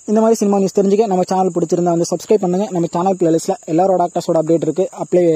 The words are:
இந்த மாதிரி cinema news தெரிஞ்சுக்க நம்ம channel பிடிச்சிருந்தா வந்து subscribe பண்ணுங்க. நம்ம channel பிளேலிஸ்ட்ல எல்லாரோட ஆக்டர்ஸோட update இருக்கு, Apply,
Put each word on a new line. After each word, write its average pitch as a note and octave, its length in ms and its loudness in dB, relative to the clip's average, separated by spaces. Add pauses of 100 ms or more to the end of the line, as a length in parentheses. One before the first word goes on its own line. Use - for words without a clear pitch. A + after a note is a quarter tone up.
இந்த G#3+ 140 2
மாதிரி A3+ 180 2
cinema G3+ 180 0
news G3 240 0
தெரிஞ்சுக்க G3+ 260 2
நம்ம F#3 200 0
channel F#3 240 0
பிடிச்சிருந்தா E3+ 320 -2
வந்து E3+ 280 0
subscribe G3+ 300 0
பண்ணுங்க. F#3+ 300 -2
நம்ம E3+ 200 -2
channel F#3 260 -2
பிளேலிஸ்ட்ல E3 380 0 (120)
எல்லாரோட F3 380 2
ஆக்டர்ஸோட E3+ 320 -4
update D#3+ 260 2
இருக்கு, D#3+ 300 -2
Apply, F3+ 300 0 (140)